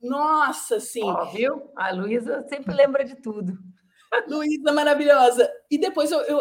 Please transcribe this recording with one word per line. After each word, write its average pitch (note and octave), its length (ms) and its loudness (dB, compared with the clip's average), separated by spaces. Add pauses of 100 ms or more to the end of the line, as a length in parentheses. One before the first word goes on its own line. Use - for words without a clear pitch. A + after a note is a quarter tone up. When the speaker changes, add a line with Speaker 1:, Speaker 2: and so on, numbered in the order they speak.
Speaker 1:
nossa, C#4+ 760 -2
assim. A3+ 260 -8
Speaker 2:
Ó, F3 220 -2
viu? B3+ 500 -4
A F#3+ 160 -4
Luísa A3+ 580 -4
sempre G3 240 -8
lembra C4+ 300 4
de C4 120 -12
tudo. G3+ 420 -8 (540)
Speaker 1:
<laughs> - 160 0
Luísa D4+ 440 -2
maravilhosa. C#4+ 800 4 (180)
E D4 80 2
depois D#4 340 0
eu, D#4+ 100 0
eu, D4 200 -2